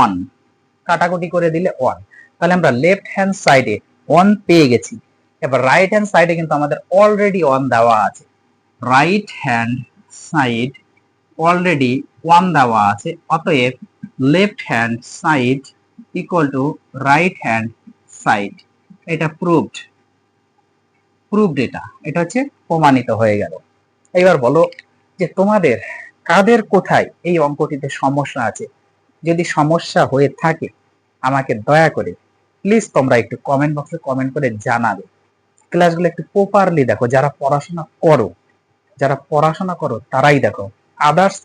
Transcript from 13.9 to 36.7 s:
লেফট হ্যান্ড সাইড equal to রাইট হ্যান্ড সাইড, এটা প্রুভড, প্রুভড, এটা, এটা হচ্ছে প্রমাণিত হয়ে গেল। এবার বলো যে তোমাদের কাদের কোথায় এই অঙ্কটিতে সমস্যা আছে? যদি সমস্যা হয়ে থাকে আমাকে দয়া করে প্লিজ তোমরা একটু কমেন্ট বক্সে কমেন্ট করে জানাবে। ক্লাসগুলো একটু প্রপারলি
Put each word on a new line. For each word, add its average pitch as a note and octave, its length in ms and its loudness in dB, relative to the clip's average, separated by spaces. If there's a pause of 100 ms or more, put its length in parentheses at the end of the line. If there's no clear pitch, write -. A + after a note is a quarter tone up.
লেফট G3+ 260 0 (100)
হ্যান্ড A#2 240 -2 (280)
সাইড C3+ 380 0 (600)
equal D#3+ 260 -2 (100)
to C3 80 -2 (460)
রাইট F3 260 2 (100)
হ্যান্ড A2+ 220 -2 (560)
সাইড, G#2 300 -2 (600)
এটা D#3 140 -4 (120)
প্রুভড, E3+ 360 -2 (1600)
প্রুভড, G3+ 260 0 (100)
এটা, - 160 -12 (240)
এটা D3 160 -4
হচ্ছে F3 160 -4 (280)
প্রমাণিত C#3 420 0 (100)
হয়ে G#2+ 220 2
গেল। E2+ 120 -8 (600)
এবার F3+ 320 4
বলো D3+ 180 2 (560)
যে F3+ 60 -4 (140)
তোমাদের F#3 380 2 (520)
কাদের G3+ 320 4 (120)
কোথায় D#3+ 340 2 (220)
এই F3+ 60 2 (100)
অঙ্কটিতে C#3+ 420 -4 (140)
সমস্যা C#3+ 480 -2
আছে? A2 160 -12 (600)
যদি E3+ 160 0 (120)
সমস্যা E3 460 0 (100)
হয়ে C3+ 180 2 (140)
থাকে D#3+ 240 -2 (600)
আমাকে C3+ 240 -2 (160)
দয়া D#3 300 4
করে G2 140 -6 (500)
প্লিজ G#3 220 0 (120)
তোমরা C3 280 2
একটু A#2+ 120 -10 (120)
কমেন্ট C#3+ 300 0
বক্সে D3 200 -10 (100)
কমেন্ট C3 280 -4
করে D3 120 -2 (200)
জানাবে। A#2 360 -2 (680)
ক্লাসগুলো E3+ 400 2
একটু E3 120 -12 (100)
প্রপারলি G3 560 2